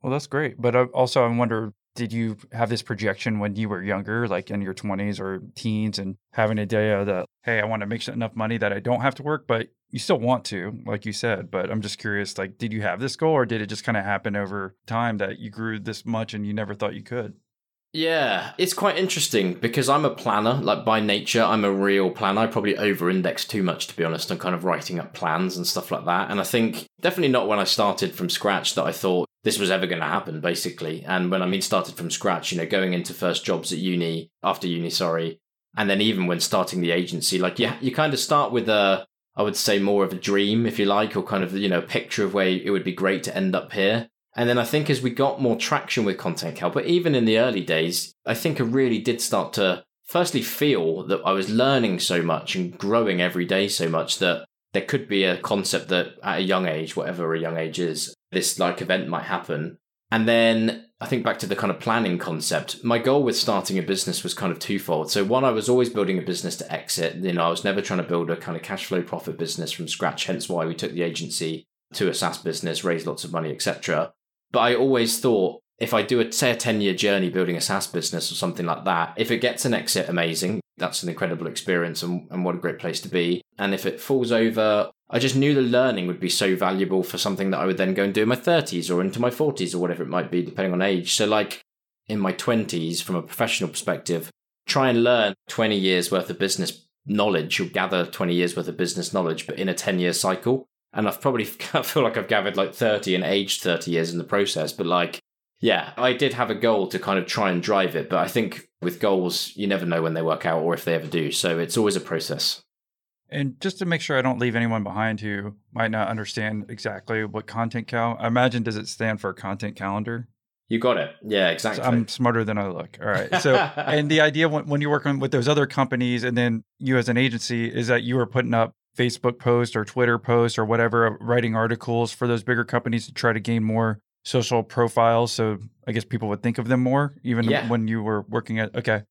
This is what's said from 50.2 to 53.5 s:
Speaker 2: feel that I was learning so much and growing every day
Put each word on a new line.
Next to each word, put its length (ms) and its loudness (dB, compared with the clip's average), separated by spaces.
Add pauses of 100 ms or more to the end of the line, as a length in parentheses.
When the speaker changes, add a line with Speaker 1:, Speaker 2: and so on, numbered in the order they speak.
Speaker 2:
feel 640 0
that 180 0
I 80 4
was 180 0
learning 500 2
so 220 0
much 320 -2
and 220 -4
growing 440 2
every 240 0
day 240 2